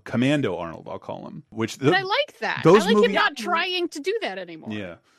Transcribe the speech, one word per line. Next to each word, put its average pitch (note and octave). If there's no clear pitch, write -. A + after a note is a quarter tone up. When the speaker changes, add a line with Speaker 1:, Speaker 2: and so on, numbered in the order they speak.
Speaker 1:
Commando B2+
Arnold, E2
I'll F#2+
call -
him. -
Which A2
the, C3
Speaker 2:
But E3
I F#4+
like A#4+
that. F#3+
Speaker 1:
those F#3
Speaker 2:
I F#3
like A3
Speaker 1:
movies A3
Speaker 2:
him -
not E4
trying F4
to D#4+
do F#4+
that G3
anymore. E3+
Speaker 1:
Yeah. F#2+